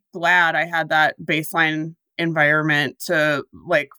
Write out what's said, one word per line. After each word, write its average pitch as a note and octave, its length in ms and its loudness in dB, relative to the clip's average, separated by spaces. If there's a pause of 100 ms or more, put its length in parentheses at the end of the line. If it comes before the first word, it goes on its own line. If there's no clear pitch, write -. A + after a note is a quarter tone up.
(120)
glad E3+ 420 2
I D#3+ 120 0
had E3 240 -4
that D#3 280 2
baseline D#3 760 -2 (260)
environment D3+ 880 0
to, D3+ 460 0
like, - 460 -2